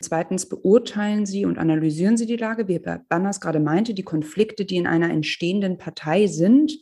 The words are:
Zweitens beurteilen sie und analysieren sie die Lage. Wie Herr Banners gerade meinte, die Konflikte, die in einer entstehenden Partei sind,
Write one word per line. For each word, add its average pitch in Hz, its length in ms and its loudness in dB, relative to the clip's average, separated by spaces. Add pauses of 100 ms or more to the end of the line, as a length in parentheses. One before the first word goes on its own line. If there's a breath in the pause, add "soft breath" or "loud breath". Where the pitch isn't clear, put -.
Zweitens - 480 -4
beurteilen 208 800 2
sie 196 180 -2
und 170 140 -2
analysieren 160 580 2
sie 233 80 0
die 233 140 -2
Lage. 220 300 -4
Wie 170 140 -2
Herr - 280 -8
Banners 190 320 -2
gerade 156 180 0
meinte, 175 320 0
die 190 100 -6
Konflikte, 185 600 -2
die 185 120 -4
in 175 100 0
einer 165 240 0
entstehenden 175 640 -2
Partei 165 500 0
sind, 202 560 4